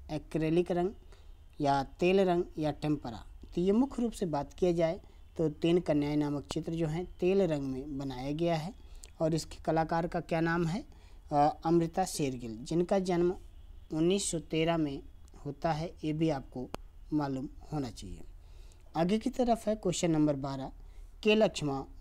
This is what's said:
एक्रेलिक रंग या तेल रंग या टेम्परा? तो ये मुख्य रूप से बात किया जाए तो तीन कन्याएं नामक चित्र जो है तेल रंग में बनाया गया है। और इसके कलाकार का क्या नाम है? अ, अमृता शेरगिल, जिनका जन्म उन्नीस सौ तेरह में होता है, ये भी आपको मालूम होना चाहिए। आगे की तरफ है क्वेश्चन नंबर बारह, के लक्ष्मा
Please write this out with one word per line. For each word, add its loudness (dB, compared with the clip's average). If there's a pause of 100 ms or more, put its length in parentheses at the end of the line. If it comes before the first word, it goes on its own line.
(120)
एक्रेलिक 0
रंग 0 (680)
या 4
तेल 4
रंग 4 (160)
या 0
टेम्परा? -4 (300)
तो 0
ये 4
मुख्य 2
रूप 0
से -4
बात -2
किया 4
जाए 2 (360)
तो 2
तीन 4
कन्याएं 2
नामक 0
चित्र -4
जो 0
है -2
तेल 2
रंग 0
में -6
बनाया -4
गया 2
है। -4 (480)
और 2
इसके -4
कलाकार 2
का -4
क्या -2
नाम 2
है? -4 (460)
अ, 4
अमृता 4
शेरगिल, -4
जिनका 0
जन्म 2 (580)
उन्नीस 2
सौ -2
तेरह 0
में -2 (420)
होता -2
है, -4 (100)
ये 0
भी 2
आपको -4 (440)
मालूम 0 (240)
होना -2
चाहिए। -12 (720)
आगे 2
की -2
तरफ 2
है 2
क्वेश्चन 0
नंबर 4
बारह, -6 (520)
के 6
लक्ष्मा 2 (160)